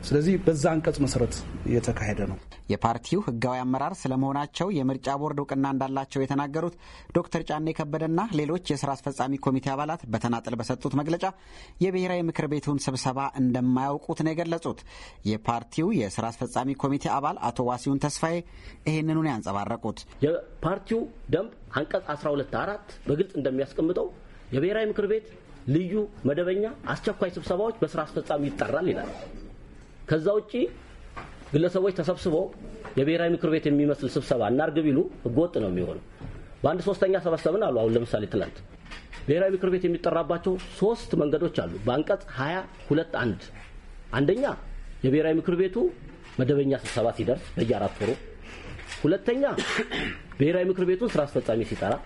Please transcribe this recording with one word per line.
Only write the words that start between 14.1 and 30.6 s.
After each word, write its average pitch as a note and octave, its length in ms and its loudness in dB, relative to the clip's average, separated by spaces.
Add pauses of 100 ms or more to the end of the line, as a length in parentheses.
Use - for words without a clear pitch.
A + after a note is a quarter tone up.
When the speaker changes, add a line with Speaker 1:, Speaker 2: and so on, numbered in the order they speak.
Speaker 2:
ነው D#3+ 120 2
የገለጹት። E3 500 -2 (420)
የፓርቲው A#2 680 0
የስራ A2 360 0
አስፈጻሚ B2+ 480 -2
ኮሚቴ C#3 340 0
አባል C#3 320 0
አቶ A#2+ 240 0
ዋሲሁን C#3 360 0
ተስፋዬ D#3+ 340 0 (500)
ይህንኑ D#3 300 2
ነው D#3+ 140 2
ያንጸባረቁት። G#2 680 -4 (220)
Speaker 3:
የፓርቲው F#3 800 -2 (260)
ደንብ F3+ 220 0 (220)
አንቀጽ D3+ 360 -2
አስራ D3 220 -4
ሁለት C#3+ 260 -2
አራት F3+ 300 -4 (180)
በግልጽ D3 320 0
እንደሚያስቀምጠው C#3+ 720 0 (440)
የብሔራዊ G3 340 2
ምክር G#3 220 0
ቤት A3 180 0 (400)
ልዩ፣ F3 260 2 (300)
መደበኛ፣ F3 420 2 (220)
አስቸኳይ F#3+ 460 -2
ስብሰባዎች F#3+ 440 0
በስራ - 240 0
አስፈጻሚ D3+ 440 -2
ይጠራል C#3+ 420 0
ይላል። - 220 0 (1000)
ከዛ D#3 260 2
ውጪ G#3+ 200 0 (960)